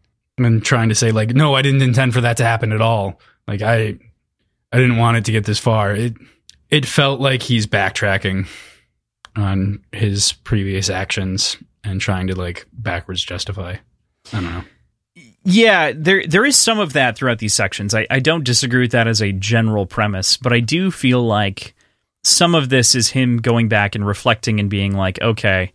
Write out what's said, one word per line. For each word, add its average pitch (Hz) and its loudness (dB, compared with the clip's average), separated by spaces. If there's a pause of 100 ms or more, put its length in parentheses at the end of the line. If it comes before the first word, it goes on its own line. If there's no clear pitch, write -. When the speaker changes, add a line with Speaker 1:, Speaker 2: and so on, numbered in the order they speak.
(380)
Speaker 1:
and 113 2
trying 113 2
to 107 0
say, 113 2
like, 110 0
"No, 143 2
I 131 2
didn't 135 2
intend 127 2
for 123 0
that 117 0
to 123 2
happen 113 0
at 110 0
all. 107 0 (280)
Like, 104 -6
I, 110 0 (720)
I 123 0
didn't 123 4
want 117 4
it 107 -2
to 117 -2
get 110 0
this 107 -2
far." 104 0
It, 113 -4 (540)
it 147 2
felt 139 0
like 131 0
he's 113 0
backtracking 95 -2 (880)
on 98 -2 (100)
his 101 -2
previous 98 -2
actions 95 -4 (280)
and 95 -6
trying 92 -2
to, 92 -4
like, 90 -8
backwards 90 -8
justify. 92 -10 (580)
I 98 -4
don't - -4
know. 87 -8 (800)
Speaker 2:
Yeah, 185 4
there, 175 0
there 185 2
is 285 2
some 220 2
of 160 -2
that 127 0
throughout 123 -2
these 107 -4
sections. 101 -2
I, 113 -2
I 135 0
don't 156 0
disagree 123 0
with 123 0
that 117 2
as 110 0
a 101 0
general 107 0
premise, 101 -2
but - -2
I 120 4
do 165 -2
feel 123 0
like 104 -2 (480)
some 170 2
of 139 0
this 127 2
is 117 0
him 123 2
going 117 2
back 101 2
and 104 -2
reflecting 107 0
and 101 0
being 98 -2
like, 95 -2
"Okay, 98 0